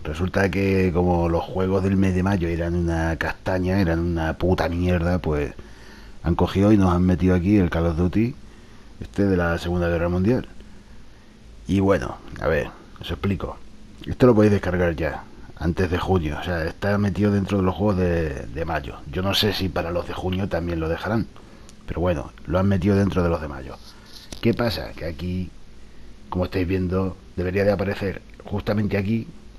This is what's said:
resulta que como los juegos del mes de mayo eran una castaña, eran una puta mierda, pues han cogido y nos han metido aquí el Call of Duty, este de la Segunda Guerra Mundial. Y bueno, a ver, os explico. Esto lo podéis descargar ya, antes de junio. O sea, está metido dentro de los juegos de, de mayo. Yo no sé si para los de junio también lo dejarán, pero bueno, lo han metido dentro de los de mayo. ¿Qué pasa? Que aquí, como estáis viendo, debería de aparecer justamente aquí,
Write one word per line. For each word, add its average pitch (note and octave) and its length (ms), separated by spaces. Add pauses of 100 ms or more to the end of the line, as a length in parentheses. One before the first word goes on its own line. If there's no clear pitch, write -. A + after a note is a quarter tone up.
resulta F2+ 480
que F#2+ 420
como F2 360
los E2+ 160
juegos F#2+ 360
del G2 140
mes F#2+ 180
de F#2 100
mayo F#2 260
eran E2+ 260
una E2 400
castaña, F#2 640
eran E2 200
una E2 340
puta F2 340
mierda, F2 520
pues D2 340 (720)
han E2+ 120
cogido G2 380
y G#2+ 40
nos F#2 160
han F2+ 100
metido F2+ 320
aquí F2+ 200
el F2+ 140
Call E2 160
of E2+ 100
Duty, F2+ 400 (640)
este - 280
de F#2+ 100
la E2+ 200
Segunda F2 300
Guerra E2+ 220
Mundial. F#2+ 360 (1200)
Y G2 100
bueno, F#2+ 380 (240)
a G#1 80
ver, D2+ 200 (300)
os - 100
explico. - 480 (480)
Esto - 220
lo A#2+ 80
podéis G#2+ 160
descargar F2+ 460
ya, D2+ 260 (320)
antes E2+ 340
de F2+ 80
junio. D#2+ 400
O - 60
sea, E2 220
está G2+ 320
metido G2+ 340
dentro G2+ 280
de F#2+ 40
los F2+ 120
juegos G2+ 200
de, E2 500
de - 200
mayo. - 320 (120)
Yo D#2 120
no F#2+ 140
sé G#2 180
si F#2+ 160
para E2 200
los F2 160
de - 80
junio F#3 360
también E3+ 320
lo D#3+ 80
dejarán, E3 380 (580)
pero - 160
bueno, E2+ 320 (120)
lo F2 140
han G2 80
metido G2 300
dentro F#2 260
de F2 60
los E2 100
de D#2 80
mayo. C2 300 (640)
¿Qué A#2 120
pasa? - 380
Que - 140
aquí, F2+ 440 (800)
como F2+ 140
estáis F2+ 240
viendo, F#2 480 (200)
debería F2+ 280
de G2+ 80
aparecer G2 500 (240)
justamente G#2 520
aquí, A2 300 (320)